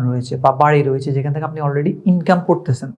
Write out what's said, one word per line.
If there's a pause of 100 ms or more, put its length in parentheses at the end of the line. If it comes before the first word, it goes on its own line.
রয়েছে
বা
বাড়ি
রয়েছে
যেখান
থেকে
আপনি
already (180)
ইনকাম (100)
করতেছেন